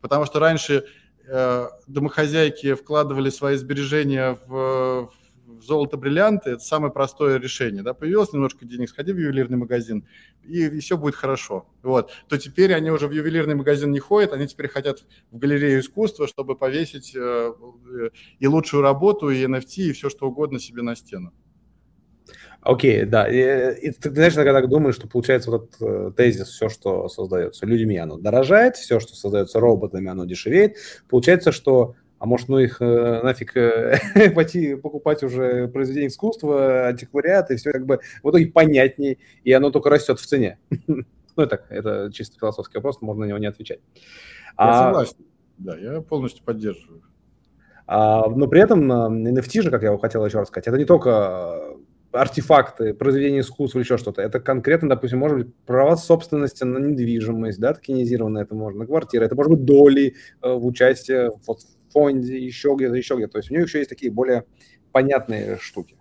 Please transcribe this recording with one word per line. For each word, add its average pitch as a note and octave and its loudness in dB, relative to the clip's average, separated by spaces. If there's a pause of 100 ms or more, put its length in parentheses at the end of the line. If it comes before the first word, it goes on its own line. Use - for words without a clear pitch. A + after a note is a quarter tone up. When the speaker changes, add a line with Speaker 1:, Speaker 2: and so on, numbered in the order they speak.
Speaker 1:
Потому C#3+ -2
что D3 -4
раньше, D3+ 0 (440)
э, B2+ -2 (220)
домохозяйки D3 -2
вкладывали C3+ -2
свои C#3 -2
сбережения C3+ -4
в, B2+ -4 (360)
в A#2 -20
золото, C#3+ -2
бриллианты, E3 0
это A#2 -10
самое D3+ -4
простое C3+ -2
решение, A#2+ -6
да, B2 -8
появилось F#3 -2
немножко C#3 -4
денег, A#2+ -10
сходи E3 -8
в F#3 -6
ювелирный C3 -2
магазин, A#2 -6 (380)
и, E3 -4
и D3+ -6
все F3+ -4
будет D3 -4
хорошо, B2+ -6 (160)
вот, B2+ 0 (180)
то C#3 -4
теперь F3+ 2
они D#3+ -2
уже D3 -2
в C#3+ -6
ювелирный D#3 -2
магазин C#3+ 0
не C#3 -2
ходят, G3+ 0
они C#3+ -6
теперь C#3+ -12
хотят C#3 -6 (280)
в A#2 -18
галерею C#3 2
искусства, D3+ -4
чтобы C3+ -8
повесить, C#3 -6
э, B2+ -10
э, A#2+ -8 (300)
и C3+ 0
лучшую D3 2
работу, D3+ 2
и C3 0
Эн C3 -2
Эф B2+ -10
Ти, F#3 -4
и - -4
все C#3 -6
что C3+ -10
угодно C3 -6
себе A#2+ -12
на A#2 -6
стену. F2+ -16 (1300)
Speaker 2:
Окей, A#2 2
да, G#2+ 2
и, B2+ 0
и - -6
ты, - -8
знаешь, D#3+ 4
иногда C#3 4
так C3 4
думаешь, C#3 2
что - -14
получается B2 0
вот A2+ -4
этот, - -14
э, G2 -4
тезис, G#2+ 2
все, - -6
что F#2 -6
создается F#2 -6
людьми, A2 0
оно E2 -8
дорожает, C3+ 4
все, A2+ 0
что - -16
создается G2+ -2
роботами, F#2+ 0
оно F#2 -8
дешевеет. F3 0 (320)
Получается, E3 4
что, B2 2 (240)
а G#2+ -8
может, A#2+ -2
ну C3+ 2
их, B2 0
э, A#2+ 2
нафиг, B2+ -4
э, A#2 2 (160)
<laughs> G3+ 8
пойти D#3+ 0
покупать D3 -4
уже B2 -2
произведение C3+ -4
искусства, C3+ 0
антиквариат, C#3+ 0
и B2+ 0
все C#3+ -6
как C3 -4
бы C3+ 2 (220)
в D3 0
итоге E3 6
понятней, C#3 4 (240)
и B2 4
оно C3+ 6
только C#3+ 0
растет C#3+ 2
в - -16
цене. A#2+ -2 (120)
<laughs> C3+ -6 (300)
Ну, D#3 2
и - 0
так, - -6
это G2+ -6
чисто - -14
философский G#2+ -6
вопрос, C3+ -6
можно G#2+ -6
на G#2 -4
него G2+ -6
не G#2 -4
отвечать. - -10 (840)
Speaker 1:
Я A2+ 6
Speaker 2:
А - -
Speaker 1:
согласен. B2+ 2 (440)
Да, E2+ -12
я B2+ -10
полностью C3+ -8
поддерживаю. G#2+ -8 (840)
Speaker 2:
А, G#2+ 2
но B2+ 0
при D3+ 6
этом, F#3+ 4
э, B2 2 (360)
Эн B2+ 0
Эф B2+ -6
Ти A3 0
же, E3 0
как A#2+ -2
я G#2 0
хотел A2+ -2
еще G#2+ -2
раз G2 -4
сказать, - -8
это B2+ 0
не D3 0
только, D#3+ 4 (640)
э, C2+ -20 (360)
артефакты, B2+ 2
произведения C#3 0
искусства C3 -4
или B2 -2
еще B2 0
что-то. G#2 -6
Это G#2+ -4
конкретно, C#3 0
допустим, B2+ 0
может D3 0
быть, B2 -6 (120)
права C#3 4
собственности D#3 0
на B2+ -2
недвижимость, A#2 -2
да, B2+ 0
токенизированная A#2 -2
это G#2 -10
можно, G#2+ -8
на A2+ -8
квартиры. B2 0
Это A#2 -2
может D3 4
быть C#3 2
доли, C#3 8 (280)
э, B2+ 0
в B2 -2
участии B2+ 2 (160)
вот A2+ -8
в - -20
фонде, C3 2
еще B2+ -2
где-то, C3 -2
еще B2+ -4
где-то. A2 -6
То G#2+ -6
есть - -10
у C3+ -8
нее E3+ 0
еще D#3 -4
есть C#3 -4
такие B2+ -6
более B2 0 (480)
понятные A#2 0
штуки. - -16